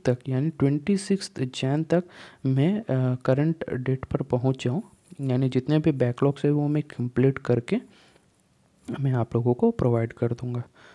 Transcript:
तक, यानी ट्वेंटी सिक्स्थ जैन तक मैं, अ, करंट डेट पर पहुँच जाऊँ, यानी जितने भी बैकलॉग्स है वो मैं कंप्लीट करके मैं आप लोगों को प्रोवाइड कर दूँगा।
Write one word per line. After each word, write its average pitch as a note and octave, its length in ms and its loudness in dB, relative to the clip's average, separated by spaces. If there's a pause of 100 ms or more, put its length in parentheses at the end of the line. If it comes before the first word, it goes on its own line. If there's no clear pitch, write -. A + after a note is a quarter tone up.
तक, B2 120 2 (120)
यानी C3+ 200 0
ट्वेंटी D3 480 0
सिक्स्थ G3 440 -4
जैन C3+ 420 -2
तक E3+ 200 2 (420)
मैं, D3 360 2
अ, B2+ 340 0
करंट D3 540 0
डेट C3 360 -4
पर - 160 -4
पहुँच C3 440 0
जाऊँ, C3 180 0 (380)
यानी C3 280 0
जितने C3 300 2
भी D#3+ 120 2
बैकलॉग्स C3+ 540 0
है D3 60 4
वो D3 160 0
मैं D3 160 0
कंप्लीट B2 540 0
करके B2 420 0 (1200)
मैं C3+ 120 0
आप A#2+ 240 -2
लोगों A#2+ 180 2
को A3+ 180 2
प्रोवाइड A#2+ 420 0
कर A#2+ 200 -2
दूँगा। A#2+ 300 -6 (320)